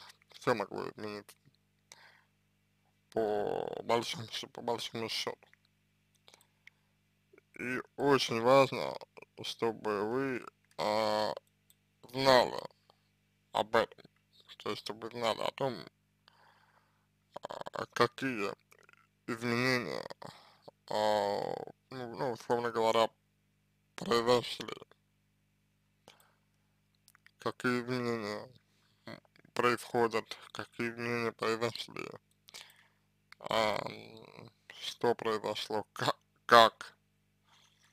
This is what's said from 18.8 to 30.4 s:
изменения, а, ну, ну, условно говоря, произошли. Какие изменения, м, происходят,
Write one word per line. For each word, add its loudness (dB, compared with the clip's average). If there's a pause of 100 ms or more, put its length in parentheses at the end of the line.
изменения, 0 (840)
а, 2 (360)
ну, -10
ну, -2
условно 0
говоря, 4 (880)
произошли. 0 (2750)
Какие -2
изменения, -4 (580)
м, -14 (340)
происходят, 0 (160)